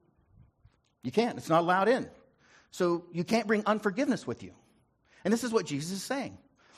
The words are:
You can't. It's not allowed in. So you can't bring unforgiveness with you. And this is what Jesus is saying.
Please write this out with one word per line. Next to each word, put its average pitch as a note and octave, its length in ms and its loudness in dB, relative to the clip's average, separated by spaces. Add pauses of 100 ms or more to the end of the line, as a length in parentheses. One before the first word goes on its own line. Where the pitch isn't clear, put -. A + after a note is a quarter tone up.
(1040)
You B2+ 80 -6
can't. A3 260 2
It's B2 120 -8
not E3 120 6
allowed F#3 260 4
in. E3 220 2 (600)
So F3 400 0
you E3+ 120 -2
can't A3 240 0
bring G#3 180 2
unforgiveness G#3+ 640 0
with A#2 160 -8
you. F2+ 80 -14 (720)
And G3+ 100 2
this A3+ 100 0
is B3 80 -6
what G#3 140 0
Jesus D3+ 260 -4
is G3 120 -8
saying. G#3+ 340 -6 (400)